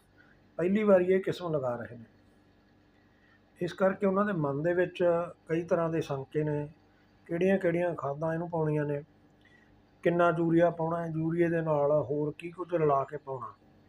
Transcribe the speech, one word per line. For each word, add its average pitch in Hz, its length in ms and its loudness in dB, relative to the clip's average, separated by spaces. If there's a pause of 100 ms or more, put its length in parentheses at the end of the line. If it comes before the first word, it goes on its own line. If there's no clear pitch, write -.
(580)
ਪਹਿਲੀ 196 260 0
ਵਾਰੀ 190 220 6
ਇਹ 190 140 4
ਕਿਸਮ 170 360 -4
ਲਗਾ 127 200 -2
ਰਹੇ 117 220 -12
ਨੇ, 113 80 -18 (1600)
ਇਸ 170 120 -4
ਕਰਕੇ 196 320 0
ਉਹਨਾਂ 196 200 2
ਦੇ 208 80 -2
ਮਨ 143 280 -2
ਦੇ 170 120 0
ਵਿੱਚ 175 300 0 (440)
ਕਈ 165 160 -2
ਤਰ੍ਹਾਂ 170 260 0
ਦੇ 160 120 -2
ਸ਼ੰਕੇ 147 420 -4
ਨੇ, 147 260 -4 (560)
ਕਿਹੜੀਆਂ-ਕਿਹੜੀਆਂ 175 720 0
ਖਾਦਾਂ 147 380 -4
ਇਹਨੂੰ 170 160 -6
ਪਾਉਣੀਆਂ 151 360 0
ਨੇ, 147 160 -4 (1000)
ਕਿੰਨਾ 175 340 4
ਯੂਰੀਆ 170 320 4
ਪਾਉਣਾ 165 320 -4
ਹੈ, 170 60 -6
ਯੂਰੀਏ 165 420 0
ਦੇ 165 120 0
ਨਾਲ 147 300 2
ਹੋਰ 147 460 -2
ਕੀ 170 140 -12
ਕੁਝ 170 220 -10
ਰਲਾ 147 300 2
ਕੇ 151 140 -12
ਪਾਉਣਾ। 131 360 -10 (360)